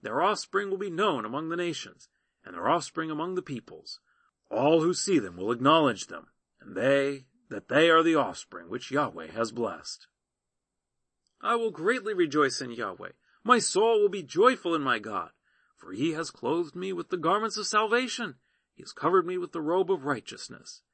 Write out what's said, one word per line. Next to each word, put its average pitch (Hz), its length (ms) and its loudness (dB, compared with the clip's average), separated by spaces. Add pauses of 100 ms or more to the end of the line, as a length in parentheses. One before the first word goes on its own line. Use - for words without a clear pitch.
Their 120 200 -2
offspring 196 480 -2
will 196 80 -2
be 196 120 -6
known 165 360 -2
among 143 240 -6
the 170 80 -4
nations, - 500 -8 (380)
and 92 100 -16
their 90 140 -2
offspring 160 420 -2
among 165 240 -6
the 180 60 -4
peoples. - 580 -14 (500)
All 147 320 4
who 170 120 2
see 175 260 2
them 92 160 -6
will 95 160 -4
acknowledge 131 560 4
them, 80 200 -14 (340)
and 90 140 -14
they, 139 500 0 (240)
that - 180 -10
they 156 220 6
are 165 140 8
the 165 120 4
offspring 92 540 -2
which 117 220 -8
Yahweh 90 400 -2
has 110 200 -2
blessed. 104 560 -8 (1300)
I 220 140 0
will 226 160 0
greatly 202 420 -2
rejoice 147 480 2
in 123 100 -8
Yahweh. 95 380 -10 (340)
My 240 140 8
soul 214 420 4
will 208 100 6
be 185 120 -4
joyful 175 540 2
in 151 80 -2
my 123 160 2
God, 101 320 -8 (440)
for - 180 -18
he 139 180 -2
has 156 180 -6
clothed 156 460 -4
me 185 180 -6
with 175 160 -8
the 180 80 -2
garments 202 400 0
of 208 80 -6
salvation. 220 680 0 (400)
He - 80 -18
has - 80 -18
covered 175 340 2
me 180 140 -4
with 175 120 -8
the 170 100 -6
robe 170 280 2
of 160 160 0
righteousness. - 800 -8 (100)